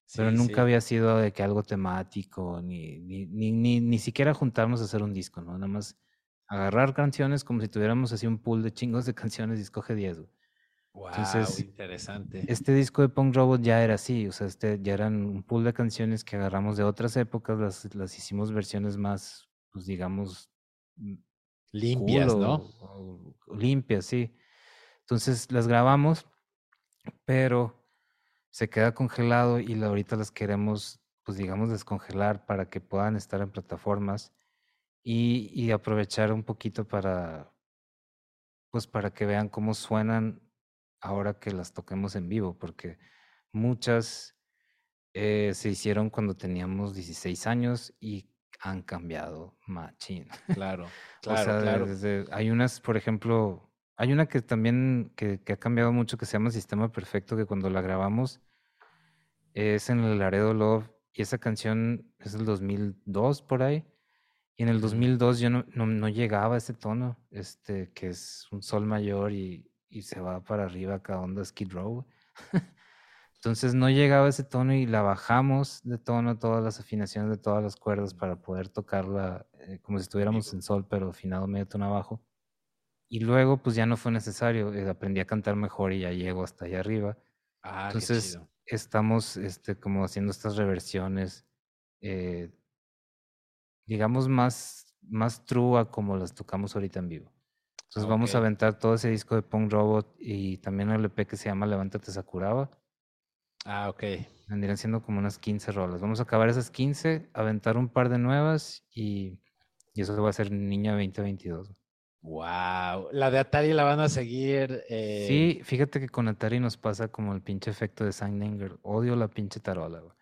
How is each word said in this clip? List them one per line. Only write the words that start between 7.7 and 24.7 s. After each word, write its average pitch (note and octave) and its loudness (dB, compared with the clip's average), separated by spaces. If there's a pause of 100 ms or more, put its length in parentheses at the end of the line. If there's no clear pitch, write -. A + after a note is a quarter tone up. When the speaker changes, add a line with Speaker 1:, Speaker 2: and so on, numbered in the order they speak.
Speaker 1:
así A2+ -2
un A2+ 0
pool A2+ 0
de A2 -2
chingos A#2+ -2
de A2+ -2
canciones A2+ -4
y G2+ -4
escoge G#2+ -6
diez, F#2 -4
güey. - -18 (640)
Speaker 2:
Guau, F#2+ -16
Speaker 1:
Entonces, G#2+ -2
Speaker 2:
interesante. F#2+ -10
Speaker 1:
este A#2 2
disco C3+ 4
de C3+ 8
Punk C3+ 2
Robot C3 6
ya A#2 6
era A2 4
así, A2+ -2
o F#2+ -6
sea, G2+ -4
este, G#2 -2
ya G2+ 0
eran G#2 0
un G2+ -4
pool A#2 0
de A#2+ 2
canciones A2 -2
que - -8
agarramos G2 0
de G#2 2
otras A2+ 0
épocas, A2+ -2
las, G2+ -4
las F#2+ -8
hicimos G#2+ -4
versiones G2+ -2
más, G2+ -6 (220)
pues, F#2+ -12
digamos, F#2+ -6 (480)
m-, G2 -12 (580)
Speaker 2:
Limpias, A#2 4
Speaker 1:
cool G2+ 4
Speaker 2:
¿no? A#2+ 4 (240)
Speaker 1:
o, F#2 -16 (120)
o - -14
limpias, A#2 0
sí. A#2+ -2 (640)